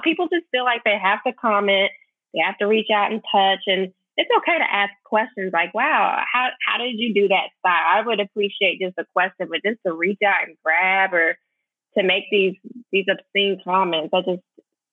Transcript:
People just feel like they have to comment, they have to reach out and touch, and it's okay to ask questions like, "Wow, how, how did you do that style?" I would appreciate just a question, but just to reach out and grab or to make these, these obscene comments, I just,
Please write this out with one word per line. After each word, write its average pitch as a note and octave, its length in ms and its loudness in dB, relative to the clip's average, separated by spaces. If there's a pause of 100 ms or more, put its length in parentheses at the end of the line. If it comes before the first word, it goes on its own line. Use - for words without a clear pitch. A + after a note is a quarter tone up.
People E4 240 0
just F4 240 -2
feel B3+ 120 0
like A#3+ 200 -2
they G#3+ 180 2
have G3+ 220 2
to B3 80 0
comment, G3+ 580 2 (440)
they D#3+ 120 -4
have G3 120 -6
to G#3 80 0
reach G#3+ 280 2
out G#3 180 2
and A3 100 -6 (100)
touch, G3 340 2
and F#3+ 260 -2 (220)
it's E4 240 -2
okay E4 200 0
to C4+ 140 0
ask G3+ 200 0 (120)
questions G#3+ 480 -2
like, F3 220 -2
"Wow, A3+ 480 2 (100)
how, - 160 0 (180)
how A3+ 120 -2
did A#3+ 180 -6
you A3+ 160 -2
do G3 160 4
that F3+ 200 2 (100)
style?" F3 240 2 (140)
I A3 100 2
would G#3+ 140 -2
appreciate G3+ 600 -2
just F#3 180 -6
a E3 140 -6
question, F#3 380 -2
but E3 140 -6
just A3+ 220 -2
to E3+ 60 -2
reach F3 320 -2
out F#3+ 220 2
and D#3+ 180 -20
grab F#3 480 2
or E3 240 2 (640)
to G3 60 2
make F#3 260 0
these, F#3+ 240 2 (380)
these F#3+ 180 0
obscene G3 540 -2
comments, F3 500 0
I F#3 60 4
just, F3+ 220 -4 (500)